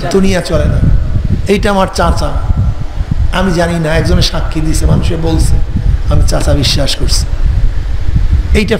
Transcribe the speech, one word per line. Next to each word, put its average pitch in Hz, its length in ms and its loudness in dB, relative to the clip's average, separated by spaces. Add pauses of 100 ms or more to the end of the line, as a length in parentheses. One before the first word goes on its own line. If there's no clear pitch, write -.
(100)
দুনিয়া 190 300 0
চলে 156 240 -2
না। - 120 0 (720)
এইটা 202 220 0
আমার 190 240 0
চাচা, 165 360 0 (1000)
আমি 185 200 0
জানি 170 260 -2
না, 160 180 -2
একজনের 165 260 2
সাক্ষী - 380 -2
দিছে, 156 260 0
মানুষে 156 300 0
বলছে, 160 400 0 (540)
আমি 151 180 4
চাচা 151 260 0
বিশ্বাস 135 420 0
করছি। - 300 0 (1300)
এইটা 214 260 0